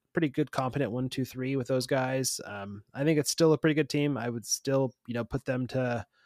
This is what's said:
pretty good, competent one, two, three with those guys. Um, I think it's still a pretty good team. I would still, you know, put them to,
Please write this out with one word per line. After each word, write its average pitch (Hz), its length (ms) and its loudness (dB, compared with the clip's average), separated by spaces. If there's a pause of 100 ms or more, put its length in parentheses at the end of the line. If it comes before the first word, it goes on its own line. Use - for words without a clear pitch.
(120)
pretty 165 180 2
good, 143 200 -2
competent 127 420 -2
one, 127 160 -2
two, 127 160 -4
three 127 320 -4
with 127 120 -2
those 131 180 0
guys. 131 600 -2
Um, 101 360 -10 (140)
I 143 80 -2
think 151 160 4
it's 143 100 0
still 160 240 6
a 147 60 4
pretty 151 160 2
good 151 140 0
team. 147 280 2
I 120 100 -4
would 117 160 -4
still, 135 520 0 (100)
you 117 80 -6
know, 120 100 -2
put - 220 -6
them 127 220 -2
to, 120 360 -2 (220)